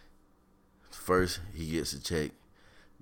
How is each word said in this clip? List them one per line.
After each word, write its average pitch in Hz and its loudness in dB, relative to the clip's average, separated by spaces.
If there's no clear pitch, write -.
First, 92 2
he 80 -4
gets 78 0
a 69 -10
check. 78 0